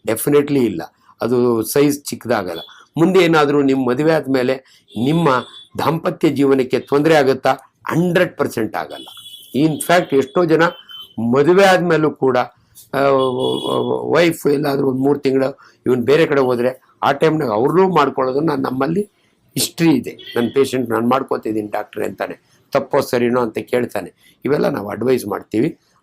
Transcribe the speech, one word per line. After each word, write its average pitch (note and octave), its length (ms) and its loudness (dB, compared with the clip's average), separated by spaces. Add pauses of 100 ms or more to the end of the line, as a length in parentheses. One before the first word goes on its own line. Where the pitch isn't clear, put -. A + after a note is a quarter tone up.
definitely C#3+ 600 0
ಇಲ್ಲ, F2+ 160 -4 (400)
ಅದು A#2+ 420 0
ಸೈಜ್ C#3+ 400 0
ಚಿಕ್ಕದಾಗಲ್ಲ. G2 580 -6 (360)
ಮುಂದೆ F3+ 220 4
ಏನಾದ್ರೂ D3+ 420 4
ನಿಮ್ C3+ 260 0
ಮದುವೆ C#3+ 240 0
ಆದ್ಮೇಲೆ C3 760 -2 (180)
ನಿಮ್ಮ C#3 420 2 (340)
ದಾಂಪತ್ಯ E3 500 -2
ಜೀವನಕ್ಕೆ C3+ 500 2
ತೊಂದ್ರೆ D3+ 360 2
ಆಗುತ್ತಾ? C3 380 2 (340)
ಹಂಡ್ರೆಡ್ E3+ 500 0
ಪರ್ಸೆಂಟ್ A#2+ 380 -4
ಆಗಲ್ಲ. D2 320 -10 (480)
In D#3 160 2
fact, E3+ 460 0
ಎಷ್ಟೋ C3+ 280 0
ಜನ D#3+ 180 2 (560)
ಮದುವೆ C#3+ 460 2
ಆದ್ಮೇಲೂ E3+ 460 2
ಕೂಡ, C3 260 0
ಆ, - 600 -8 (1120)
ವೈಫ್ E3 360 2
ಎಲ್ಲಾದ್ರೂ C#3 420 0
ಒಂದ್ B2+ 100 -4
ಮೂರ್ C#3 200 2
ತಿಂಗಳು C3+ 400 -2 (260)
ಇವನ್ B2 180 0
ಬೇರೆ D3+ 220 4
ಕಡೆ C#3+ 160 0
ಹೋದ್ರೆ B2 460 -2 (160)
ಆ B2+ 80 2
ಟೈಮ್ನಾಗ D3+ 400 0
ಅವ್ರನ್ನೂ D3+ 440 2
ಮಾಡ್ಕೊಳ್ಳೋದನ್ನ C3+ 560 0
ನಮ್ಮಲ್ಲಿ C3+ 500 -2 (560)
ಹಿಸ್ಟ್ರಿ E3 340 0
ಇದೆ. - 440 -4
"ನನ್ A#2 180 0
ಪೇಷಂಟ್ C3+ 360 0
ನಾನ್ A2+ 200 0
ಮಾಡ್ಕೋತಿದ್ದೀನಿ A#2+ 640 -2
ಡಾಕ್ಟ್ರೆ" G#2 340 -8
ಅಂತಾನೆ. G2 520 -10 (140)
ತಪ್ಪೋ C3+ 300 0
ಸರಿನೋ B2 400 0
ಅಂತ A2+ 160 -4
ಕೇಳ್ತಾನೆ. A2+ 880 -6
ಇವೆಲ್ಲ B2+ 240 0
ನಾವು G#2 200 -6
ಅಡ್ವೈಸ್ A2+ 380 -2
ಮಾಡ್ತೀವಿ. G#2+ 520 -4 (240)